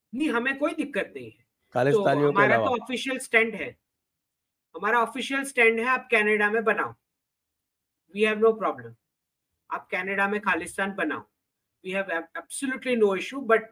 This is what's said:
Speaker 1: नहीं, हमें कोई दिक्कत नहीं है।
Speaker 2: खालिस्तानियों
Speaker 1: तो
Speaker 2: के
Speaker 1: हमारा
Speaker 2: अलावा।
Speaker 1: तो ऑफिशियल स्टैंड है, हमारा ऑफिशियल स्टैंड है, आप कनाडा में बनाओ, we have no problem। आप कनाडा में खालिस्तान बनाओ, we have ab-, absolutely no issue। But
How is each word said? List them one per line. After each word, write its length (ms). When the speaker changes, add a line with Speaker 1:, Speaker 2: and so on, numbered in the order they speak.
Speaker 1:
नहीं, 140
हमें 280
कोई 160
दिक्कत 420
नहीं 100
है। 200
Speaker 2:
खालिस्तानियों 540
Speaker 1:
तो 40
Speaker 2:
के 60
Speaker 1:
हमारा 180
Speaker 2:
अलावा। 220
Speaker 1:
तो 60
ऑफिशियल 340
स्टैंड 380
है, 220
हमारा 240
ऑफिशियल 440
स्टैंड 360
है, 60
आप 260
कनाडा 400
में 120
बनाओ, 300
we 100
have 160
no 80
problem। 420
आप 200
कनाडा 360
में 140
खालिस्तान 540
बनाओ, 300
we 80
have 140
ab-, 80
absolutely 880
no 160
issue। 280
But 120